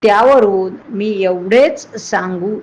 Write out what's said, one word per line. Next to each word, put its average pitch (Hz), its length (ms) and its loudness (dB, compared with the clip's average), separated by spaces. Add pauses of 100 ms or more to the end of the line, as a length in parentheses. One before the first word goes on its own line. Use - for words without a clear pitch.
त्यावरून 208 720 2 (140)
मी 208 340 -4
एवढेच 190 720 0
सांगू 185 680 -6